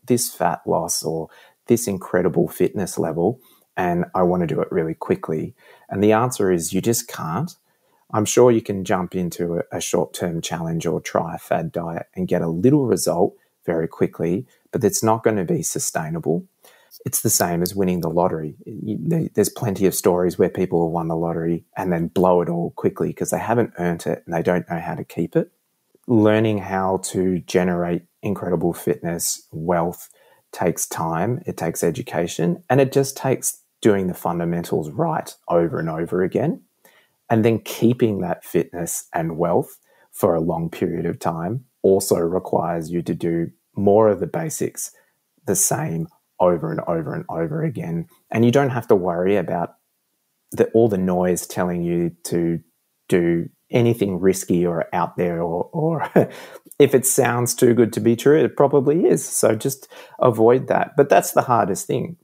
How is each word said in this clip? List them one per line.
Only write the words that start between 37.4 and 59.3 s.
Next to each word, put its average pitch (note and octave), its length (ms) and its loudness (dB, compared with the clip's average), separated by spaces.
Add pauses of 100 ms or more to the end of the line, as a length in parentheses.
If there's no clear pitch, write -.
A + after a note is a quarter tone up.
then A2+ 160 4
keeping A2+ 600 0
that E2+ 240 -6
fitness - 600 -4 (100)
and E3 240 -4
wealth E3 400 -2 (320)
for F2+ 240 0
a E2 60 0
long E2 280 -2
period E2+ 380 -4
of F2 140 -4
time F2 440 -4 (180)
also G2 360 4
requires E2+ 720 -2
you F2 120 -2
to E2+ 120 -4
do E2+ 380 -2 (220)
more G#2 340 6
of F#2+ 120 2
the E2+ 60 -2
basics - 640 -6 (540)
the G2 100 0
same E3 520 -2 (300)
over F2+ 320 2
and D#3+ 160 -4
over D#3 280 -4
and E3 140 -8
over D#3+ 340 -4
again. E2+ 460 -6 (220)
And A2+ 140 2
you A#2+ 60 6
don't C#3 200 4
have B2 180 -6
to A2 80 8
worry F2+ 400 2
about F2 400 -2 (760)
the, A2+ 200 4
all A2+ 160 6
the G2+ 100 2
noise F2+ 480 2
telling B2+ 360 -2
you F2 280 0 (140)
to E2+ 360 0 (480)
do D#3+ 400 2 (220)
anything A#2 480 2
risky F2+ 480 2
or E2+ 260 -2
out F2 240 -2
there, F2 240 -2
or, F2 320 -4
or D#3+ 420 -2
<laughs> C#3+ 140 6 (500)
if C#3 160 8
it B2+ 120 4
sounds A#2+ 480 0
too A#2+ 180 4
good A2+ 200 4
to - 80 -4
be A#2 160 4
true, C#3+ 260 4
it A2+ 140 0
probably C#3+ 500 4
is. D#3+ 180 2
So - 300 0